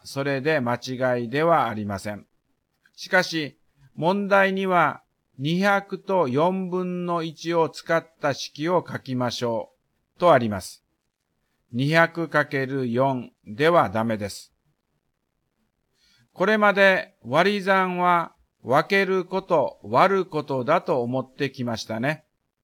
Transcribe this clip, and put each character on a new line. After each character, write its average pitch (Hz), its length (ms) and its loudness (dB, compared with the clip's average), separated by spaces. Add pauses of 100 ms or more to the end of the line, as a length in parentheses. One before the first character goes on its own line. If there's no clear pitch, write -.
そ 139 180 -8
れ 139 200 -2
で 151 180 0
間 120 140 -2
違 123 500 -2
い 117 60 -8
で 143 140 -2
は 156 260 4
あ - 20 -6
り 107 140 -6
ま 98 120 -6
せ 104 140 -10
ん。 98 140 -16 (680)
し - 140 -16
か 185 140 2
し、 156 360 -6 (360)
問 190 340 -2
題 196 240 4
に 190 140 -2
は 165 360 2 (360)
二 160 220 -2
百 196 380 0
と 180 300 0
四 180 400 0
分 180 380 -4
の 170 160 -2
一 165 320 -6
を 160 160 2
使 - 260 -2
っ 160 100 -2 (140)
た 139 140 0
式 - 340 -8
を 175 180 0
書 127 120 -10
き 131 160 -8
ま 123 160 -2
し - 140 -8
ょ 117 280 -4 (460)
う - 20 -8
と 175 140 6
あ 131 40 8
り 117 120 -2
ま 95 100 -6
す。 - 220 -16 (880)
二 131 160 -2
百 165 400 2
か 147 180 0
け 135 200 -4
る 131 260 -4
四 127 400 0 (120)
で 123 240 -2
は 151 220 4
ダ 110 140 -2
メ 113 120 -2
で 98 120 -6
す。 - 260 -18 (1800)
こ 180 140 -2
れ 220 100 4
ま 208 160 4
で 190 520 2
割 196 300 2
り 202 100 -4
算 185 340 0
は 175 340 2 (300)
分 143 260 2
け 196 160 2
る 185 200 0
こ 185 180 -6
と、 156 400 0
割 160 360 2
る 180 60 0
こ 151 200 -6
と 131 200 -4
だ 165 180 2
と 139 200 -2
思 127 200 -2
っ - 120 -14
て 139 160 -4
き 127 140 -8
ま 117 120 -4
し - 80 -10
た 113 140 -8
ね。 147 260 -4 (400)